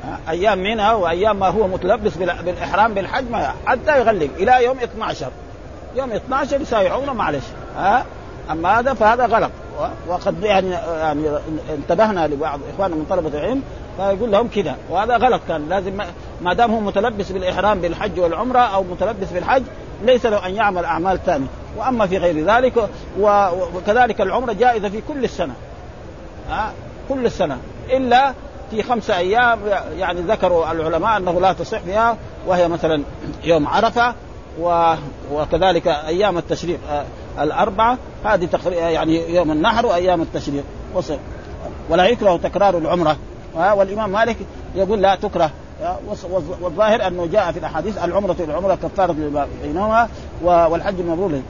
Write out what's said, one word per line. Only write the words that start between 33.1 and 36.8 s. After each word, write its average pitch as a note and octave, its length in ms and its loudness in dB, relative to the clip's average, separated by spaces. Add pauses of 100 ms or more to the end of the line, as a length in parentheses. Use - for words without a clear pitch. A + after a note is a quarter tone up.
يوم D3+ 220 4
عرفة A#3 480 2 (460)
و-، E3 340 4 (380)
وكذلك E3 560 2
أيام E3+ 500 2
التشريق، E3 400 -4 (120)